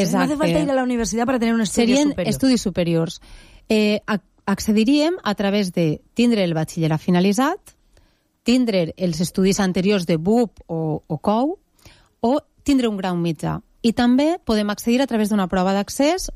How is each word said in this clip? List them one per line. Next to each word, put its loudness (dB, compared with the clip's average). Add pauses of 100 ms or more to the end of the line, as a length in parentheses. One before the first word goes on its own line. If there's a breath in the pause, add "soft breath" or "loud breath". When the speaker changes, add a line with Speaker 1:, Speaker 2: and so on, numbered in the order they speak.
(120)
Speaker 1:
No 2
hace 0
Speaker 2:
Exacte. -2
Speaker 1:
falta 0
ir 0
a 0
la 0
universidad -2
para 0
tener 0
un 0
estudio 0 (120)
Speaker 2:
Serien 2
Speaker 1:
superior. -2
Speaker 2:
estudis 2
superiors. -2 (480 soft breath)
Eh, 2
ac-, -4 (220)
accediríem 2
a -2
través -2
de 0 (140)
tindre 2
el -2
batxillerat -2
finalitzat, 2 (880)
tindre 0
els -2
estudis 0
anteriors 0
de 0
bup 0
o, -4
o -6
cou, 0 (640 soft breath)
o 0 (180)
tindre 2
un -2
grau -2
mitjà. -4 (240)
I 4
també 2
podem -2
accedir -2
a 0
través -2
d'una 0
prova 0
d'accés -2